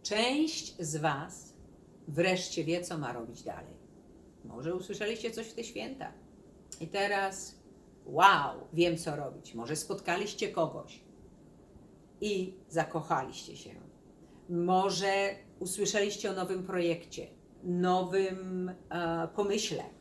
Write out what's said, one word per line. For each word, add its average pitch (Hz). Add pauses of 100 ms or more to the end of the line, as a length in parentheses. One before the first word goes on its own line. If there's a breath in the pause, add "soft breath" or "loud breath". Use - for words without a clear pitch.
Część 254
z 156
Was 151 (520)
wreszcie 180
wie, 170
co 175
ma 135
robić 117
dalej. 98 (680)
Może 147
usłyszeliście 214
coś 220
w -
te 233
święta 233 (680)
i 165
teraz, 196 (480)
wow, 156 (180)
wiem, 170
co 151
robić. -
Może 120
spotkaliście 196
kogoś - (1200)
i 190 (140)
zakochaliście 156
się. - (760 loud breath)
Może 185 (260)
usłyszeliście 202
o 185
nowym 185
projekcie, 170 (380)
nowym, 185 (180)
e, 165
pomyśle. 202 (180)